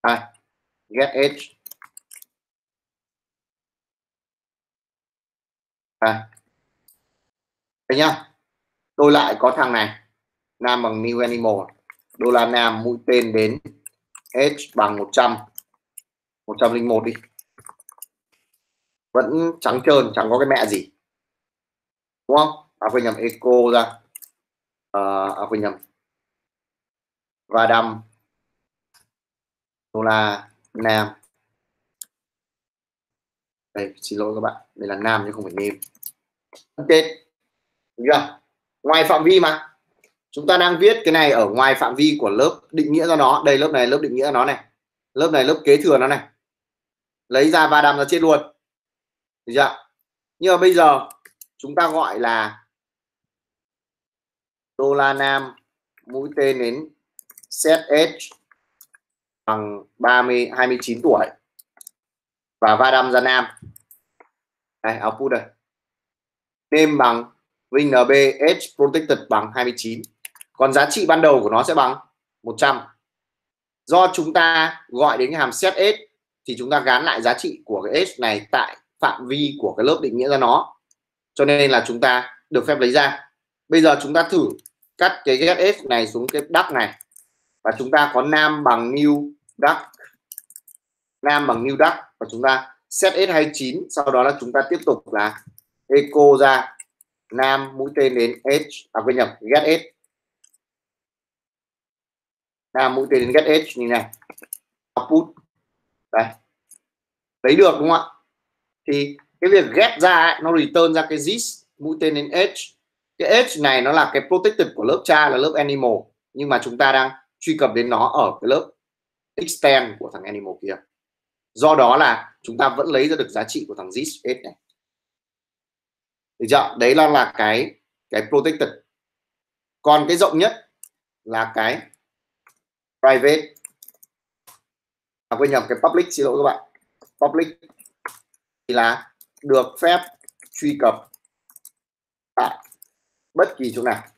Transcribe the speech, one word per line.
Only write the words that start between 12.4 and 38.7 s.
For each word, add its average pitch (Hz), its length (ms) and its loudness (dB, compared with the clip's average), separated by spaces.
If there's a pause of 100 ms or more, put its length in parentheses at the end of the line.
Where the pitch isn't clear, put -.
nam 117 360 -2
mũi 120 240 -6
tên 120 260 0
đến 110 260 -2 (760)
H 143 400 -4
bằng 104 220 -2
một 101 160 -10
trăm. 120 240 2 (1080)
Một 104 120 -12
trăm 117 160 2
linh 120 140 -4
một 110 160 0
đi. 113 80 -6 (2000)
Vẫn 156 480 0
trắng 127 260 -2
trơn, 135 280 4
chẳng 110 160 -2
có 120 80 2
cái 139 100 0
mẹ 127 180 2
gì. 101 240 -6 (1400)
Đúng 139 80 4
không? 151 300 0 (120)
À, 110 120 -4
quên 123 140 -2
nhầm, 113 120 -2
echo 120 560 2
ra. 117 280 0 (880)
Ờ, 98 380 -4 (160)
à, - 40 -12
quên 107 140 -4
nhầm. 98 120 -6 (1700)
Và 113 180 2
đâm. 113 340 0 (1900)
Đô 110 100 -6
la 107 480 -2 (240)
nam. 110 340 -2 (2750)
Đây, 101 280 -10
xin 104 160 -12
lỗi 107 160 -6
các 107 60 -8
bạn. 113 220 -8 (120)
Đây 101 140 -12
là 98 80 -8
nam 107 300 -2
chứ 104 60 -12
không 104 120 -14
phải 90 80 -14
name. 101 260 -6 (960)
Ok. 147 140 -12 (1080)
Được 120 160 -12
chưa? 143 280 -2 (420)